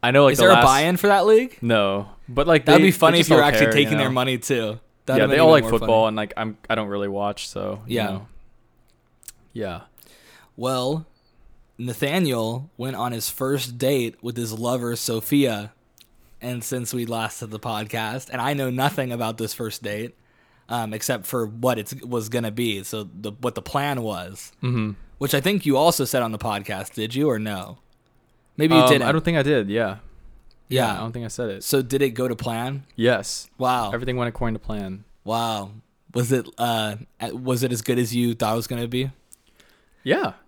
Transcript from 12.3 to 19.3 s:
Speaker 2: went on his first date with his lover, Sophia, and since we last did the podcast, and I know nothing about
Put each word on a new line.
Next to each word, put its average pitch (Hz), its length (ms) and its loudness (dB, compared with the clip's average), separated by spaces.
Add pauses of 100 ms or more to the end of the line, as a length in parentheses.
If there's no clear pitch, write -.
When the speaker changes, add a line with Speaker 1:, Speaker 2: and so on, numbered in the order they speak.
Speaker 2:
went 127 200 -8
on 120 160 -4
his 113 180 -6
first 131 480 -4
date 127 440 0
with 117 140 -8
his 113 220 -4
lover, 120 380 -2
Sophia, 113 760 -2 (680)
and 123 240 -8
since 123 300 -6
we 120 120 -4
last 113 340 -6
did 113 100 -12
the 107 100 -10
podcast, 110 680 -6
and 123 100 -8
I 135 140 -2
know 135 160 -2
nothing 131 420 -2
about 117 260 -4